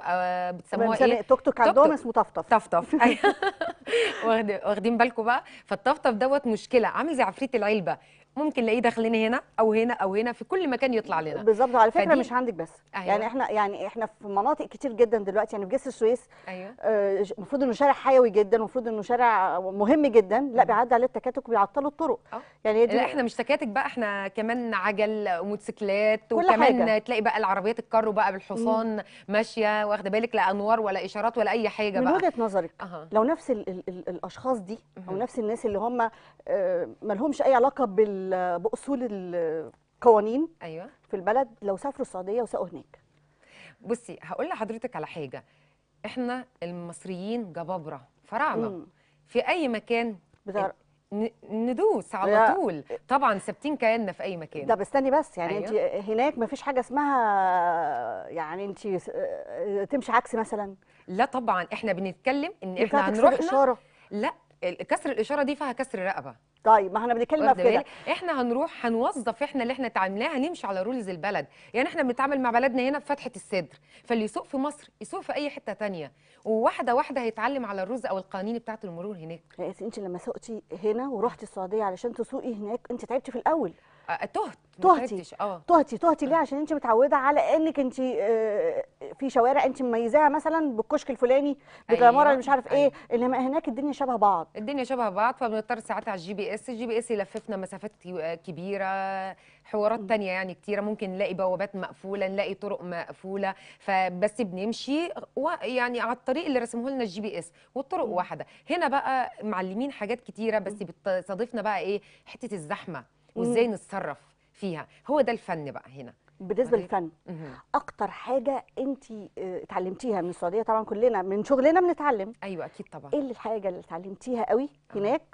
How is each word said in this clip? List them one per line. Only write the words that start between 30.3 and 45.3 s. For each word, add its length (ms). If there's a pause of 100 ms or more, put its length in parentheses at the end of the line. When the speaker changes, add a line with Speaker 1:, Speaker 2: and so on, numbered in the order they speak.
Speaker 1:
لا 160
أنوار 300
ولا 240
إشارات 340
ولا 120
أي 180
حاجة 300
Speaker 2:
من 60
Speaker 1:
بقى. 100
Speaker 2:
وجهة 240
نظرك، 320 (100)
Speaker 1:
أها. 320
Speaker 2:
لو 120
نفس 260
ال-، 180
ال-، 200
ال-، 200
الأشخاص 500
دي 200 (200)
أو 40 (100)
Speaker 1:
مهم. 60
Speaker 2:
نفس 200
الناس 280
اللي 120
هم، 320 (380)
آه، 400 (140)
ما 120
لهمش 280
أي 120
علاقة 300
بال-، 360 (380)
بأصول 520
القوانين 1400 (140)
Speaker 1:
أيوة. 240 (220)
Speaker 2:
في 80
البلد، 320 (140)
لو 140
سافروا 260
السعودية 400
وساقوا 260
هناك؟ 300 (800)
Speaker 1:
بصي، 420
هقول 260
لحضرتك 480
على 100
حاجة، 380 (640)